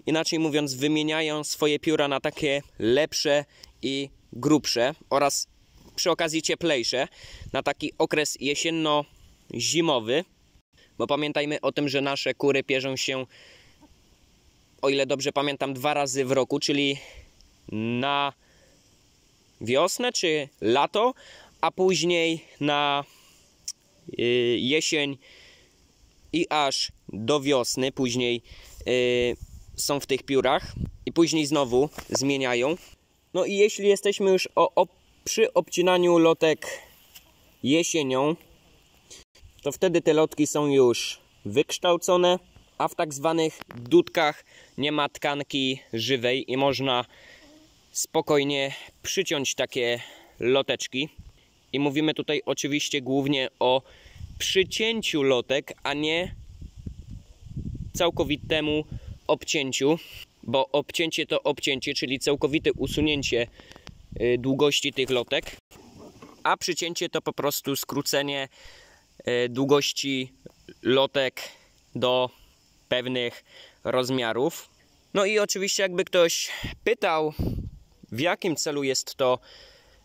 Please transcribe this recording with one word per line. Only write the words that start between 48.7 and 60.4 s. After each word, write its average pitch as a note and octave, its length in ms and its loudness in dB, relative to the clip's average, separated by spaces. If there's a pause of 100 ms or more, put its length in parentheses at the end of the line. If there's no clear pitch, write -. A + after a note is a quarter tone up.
przyciąć D#3 520 -2
takie A#2+ 460 -2 (400)
loteczki. C3 680 0 (640)
I C3+ 80 0
mówimy D3 340 0
tutaj D3+ 320 -4
oczywiście C#3+ 560 -2
głównie C3+ 460 0 (100)
o B2+ 240 4 (560)
przycięciu G3 840 0
lotek, C3+ 500 0 (100)
a C#3 120 -2
nie D#3+ 400 -2 (1600)
całkowitemu D3+ 880 0 (420)
obcięciu, D3 720 0 (440)